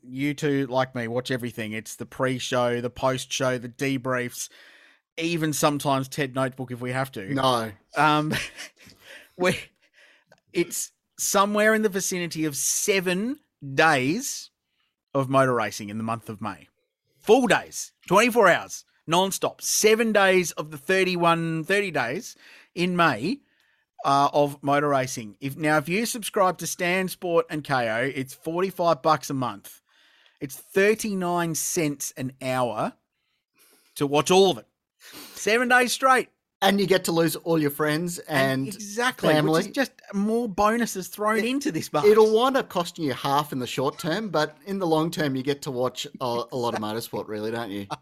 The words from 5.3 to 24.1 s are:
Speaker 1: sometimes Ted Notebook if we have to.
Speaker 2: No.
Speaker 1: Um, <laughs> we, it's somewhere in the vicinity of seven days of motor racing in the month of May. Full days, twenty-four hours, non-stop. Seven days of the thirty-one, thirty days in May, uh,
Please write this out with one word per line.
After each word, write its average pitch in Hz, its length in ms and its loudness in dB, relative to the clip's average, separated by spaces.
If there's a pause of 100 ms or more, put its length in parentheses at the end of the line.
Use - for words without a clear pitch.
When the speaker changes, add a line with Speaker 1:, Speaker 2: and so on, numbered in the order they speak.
Speaker 1:
sometimes 139 560 0
Ted 135 260 -6
Notebook 131 360 -4
if 120 100 -12
we 123 100 -4
have 131 220 -4
to. 104 200 -8
Speaker 2:
No. 123 380 0 (240)
Speaker 1:
Um, 151 380 2 (520)
<laughs> - 520 -20
we, 180 200 2 (960)
it's - 380 -2 (260)
somewhere 208 560 2
in 220 80 2
the 214 80 2
vicinity 175 560 -4
of 147 100 -4
seven 196 840 -2 (340)
days 156 760 0 (640)
of 135 160 0
motor 135 240 4
racing 107 360 -4
in 104 80 -8
the 110 60 -6
month 113 260 -6
of 104 120 -12
May. 95 260 -10 (520)
Full 240 280 6
days, - 460 -2 (140)
twenty-four 220 400 6
hours, 117 360 2 (240)
non-stop. 175 540 0
Seven 220 500 2
days 190 420 4
of 156 180 -10
the 151 60 -12
thirty-one, 170 840 0
thirty 196 280 0
days 143 440 -6 (380)
in 180 220 0
May, 165 460 0 (600)
uh, 139 300 4